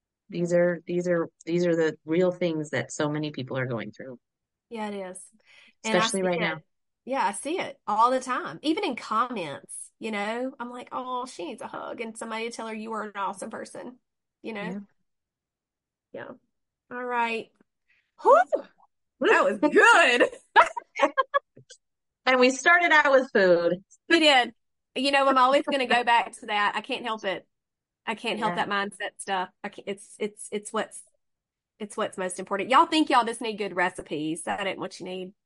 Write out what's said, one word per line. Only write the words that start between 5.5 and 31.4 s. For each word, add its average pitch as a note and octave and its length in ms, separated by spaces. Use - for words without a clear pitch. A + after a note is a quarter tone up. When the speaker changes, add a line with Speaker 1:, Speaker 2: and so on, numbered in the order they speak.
Speaker 2:
And A3 100
I F3+ 40
Speaker 1:
Especially G3 220
Speaker 2:
see F#3 60
Speaker 1:
right F3 100
Speaker 2:
it. E3 40
Speaker 1:
now. D#3+ 160
Speaker 2:
Yeah, B3+ 180
I G3 100
see D#4 280
it - 260
all A3 240
the C4 100
time. B3 420
Even E4+ 220
in C4 120
comments, G#3+ 760
you A3 120
know, A3+ 480
I'm A#3+ 120
like, B3 220
"Oh, B3+ 340
she E4+ 180
needs C#4 160
a - 60
hug." - 340
And A3+ 160
somebody A3+ 320
to A3+ 80
tell A3+ 120
her, A3 60
"You A3 180
are G#3 100
an G#3 140
awesome G3 340
person," - 480
you A3 120
know? G3+ 260
Speaker 1:
Yeah. A#2 120
Speaker 2:
Yeah. B3 60
All B3 80
right. A#3 460
Whew. C#5+ 200
Speaker 1:
Woo. D#4+ 80
Speaker 2:
That E4 160
was G3+ 140
good. D4+ 720
<laughs> - 540
Speaker 1:
And B3+ 120
we B3+ 120
started E4+ 420
out D4 180
with C4 220
food. F3+ 500
Speaker 2:
We E4 120
did. C4 320
You C4 160
know, C#4 160
I'm C4+ 120
always C4+ 300
gonna C4+ 180
go A#3+ 180
back A#3 340
to A#3 80
that. G#3 300
I G#3+ 40
can't A3 240
help A3 200
it. F#3 200
I A3 80
can't G#3+ 240
help C4+ 160
Speaker 1:
Yeah. A3+ 120
Speaker 2:
that - 20
mindset G3+ 500
stuff. G3 300
I G3+ 40
can't, - 200
it's, - 320
it's, G#3 320
it's G#3 200
what's, - 300